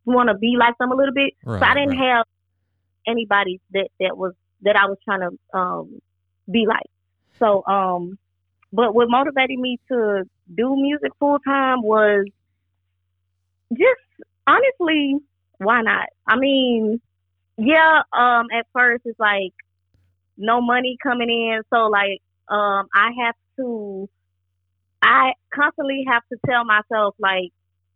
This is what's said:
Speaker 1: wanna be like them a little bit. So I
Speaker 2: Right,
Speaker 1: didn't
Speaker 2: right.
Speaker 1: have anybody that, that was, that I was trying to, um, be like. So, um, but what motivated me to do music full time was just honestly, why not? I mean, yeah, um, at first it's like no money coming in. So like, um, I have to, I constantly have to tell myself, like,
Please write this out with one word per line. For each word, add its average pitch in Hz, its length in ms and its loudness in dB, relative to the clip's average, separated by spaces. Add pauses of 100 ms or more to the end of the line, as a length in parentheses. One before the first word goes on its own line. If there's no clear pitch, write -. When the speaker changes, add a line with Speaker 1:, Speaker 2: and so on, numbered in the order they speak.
Speaker 1:
wanna 240 320 2
be 240 200 0
like 240 200 2
them 254 140 -2
a 262 40 0
little 269 180 0
bit. 277 200 0 (260)
So - 60 2
I 247 80 2
Speaker 2:
Right, - 0 -
Speaker 1:
didn't 277 180 0
Speaker 2:
right. 262 60 -2
Speaker 1:
have 254 280 2 (800)
anybody 202 540 -2 (120)
that, 196 160 -2 (120)
that 185 180 -2
was, 185 160 -6 (280)
that 208 140 2
I 202 100 4
was 196 180 -6
trying 196 160 -4
to, 185 380 -8
um, 180 420 -6 (500)
be 220 180 0
like. - 180 -2 (520)
So, 208 280 2
um, 185 520 -4 (540)
but 214 220 0
what 240 160 4
motivated 262 480 0
me 254 200 -6 (120)
to 208 340 -2 (300)
do 254 220 -2
music 277 440 -2
full 285 200 2
time 269 420 0
was 208 440 2 (1500)
just 453 280 2 (460)
honestly, 320 680 2 (420)
why 220 240 0
not? 202 240 -2 (200)
I 220 100 2
mean, 247 640 0 (580)
yeah, 311 440 4 (100)
um, 240 340 2 (100)
at 233 160 -4
first 247 340 0
it's 226 140 -10
like 202 320 0 (840)
no 226 240 0
money 247 420 -2
coming 240 280 -2
in. 226 320 -2 (100)
So 226 140 2
like, 202 340 -2 (280)
um, 202 460 0
I 208 160 4 (140)
have 233 100 -2 (240)
to, 208 500 -8 (920)
I 254 300 4 (220)
constantly 277 540 -2
have 240 140 0 (100)
to 233 60 -12 (100)
tell 240 160 0
myself, 214 540 0
like, 190 320 -2 (460)